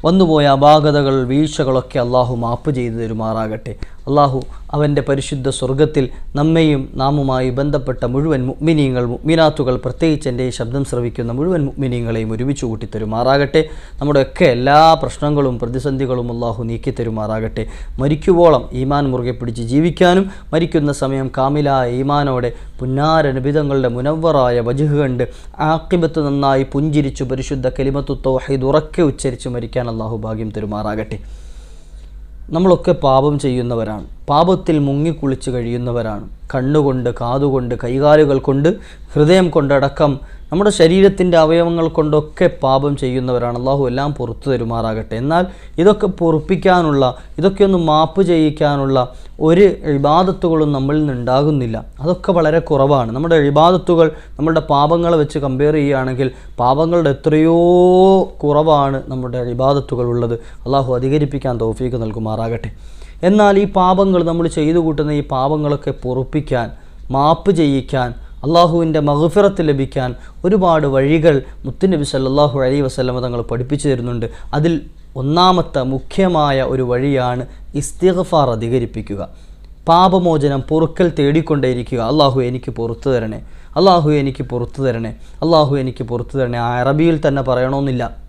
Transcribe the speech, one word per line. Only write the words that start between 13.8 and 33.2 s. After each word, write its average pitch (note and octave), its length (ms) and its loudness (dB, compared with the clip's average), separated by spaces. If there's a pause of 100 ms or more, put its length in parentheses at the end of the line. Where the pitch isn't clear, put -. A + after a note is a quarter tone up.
നമ്മുടെയൊക്കെ C#3+ 460 2 (100)
എല്ലാ C3+ 220 4 (240)
പ്രശ്നങ്ങളും C#3 600 -2
പ്രതിസന്ധികളും B2+ 720 -4
അള്ളാഹു A#2 340 -4
നീക്കിത്തരുമാറാകട്ടെ. A2 960 -4 (360)
മരിക്കുവോളം D#3 640 4 (180)
ഈമാൻ C#3+ 320 0
മുറുകെ B2 260 -4
പിടിച്ച് A#2+ 340 -6
ജീവിക്കാനും F3 540 2 (260)
മരിക്കുന്ന D#3+ 480 0
സമയം C3+ 280 -4 (100)
കാമിലായ C3+ 640 0
ഈമാനോടെ C3+ 500 0 (280)
പുന്നാര C#3+ 600 2
നബിതങ്ങളുടെ C#3 580 0
മുനവ്വറായ C#3+ 640 2 (100)
വജ്ഹ് D3 320 0
കണ്ട് B2+ 240 0 (460)
ആഖിബത്ത് E3 560 0
നന്നായി C#3 380 2 (100)
പുഞ്ചിരിച്ചു D3 580 0
പരിശുദ്ധ C3 340 -4 (120)
കലിമത്തു C3+ 360 -2 (120)
തൗഹീദ് C3 440 -2
ഉറക്കെ D#3 400 0
ഉച്ചരിച്ച് B2+ 460 -6
മരിക്കാൻ A#2+ 360 -6
അള്ളാഹു A2+ 240 -6 (100)
ഭാഗ്യം A2 300 -6
തരുമാറാകട്ടെ. G#2+ 600 -6 (1300)
നമ്മളൊക്കെ F3+ 400 2
പാപം C#3 480 2